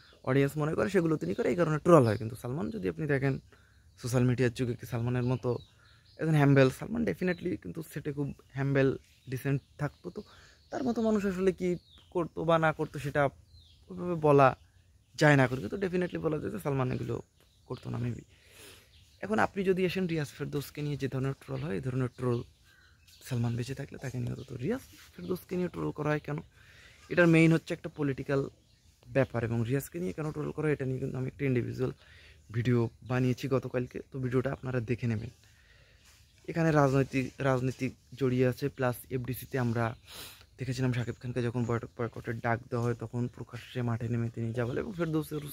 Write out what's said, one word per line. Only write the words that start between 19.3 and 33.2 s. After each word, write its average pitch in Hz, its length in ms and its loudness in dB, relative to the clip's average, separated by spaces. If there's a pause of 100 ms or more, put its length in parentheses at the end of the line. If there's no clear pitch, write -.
আপনি - 140 -4 (100)
যদি 185 180 2
আসেন 190 240 -2
রিয়াজ 151 240 -2
ফেরদৌসকে 143 460 -6
নিয়ে 147 200 -4
যে 135 120 -2
ধরনের 135 280 -2
ট্রোল 135 220 -8
হয়, 180 140 -6
এই 151 80 -8
ধরনের 127 320 -2
ট্রোল 123 200 0 (920)
সালমান 120 300 -2
বেঁচে 127 220 -6
থাকলে - 240 -12
তাকে 127 180 -6
নিয়ে 120 100 -4
হতো। - 180 -10
তো - 40 -12 (100)
রিয়াজ 240 200 -4 (300)
ফেরদৌসকে 180 440 -8
নিয়ে 180 160 -2
ট্রোল 156 240 -4
করা 151 140 -2
হয় 151 140 -2
কেন? 147 120 -4 (760)
এটার 170 220 6
মেইন 160 220 8
হচ্ছে - 180 -4
একটা 160 240 -10
পলিটিক্যাল 139 420 -2 (640)
ব্যাপার, 123 420 0
এবং 117 100 0 (100)
রিয়াজকে 139 340 -4
নিয়ে 180 140 -4
কেন 156 180 -6
ট্রোল 147 220 -6
করা 156 100 -2
হয় 147 100 2
এটা 135 120 -4
নিয়ে 127 140 -4
কিন্তু 135 180 -6
আমি 131 120 -4
একটা - 180 -6
ইন্ডিভিজুয়াল 120 420 0 (640)
ভিডিও 120 220 4 (320)
বানিয়েছি 127 380 0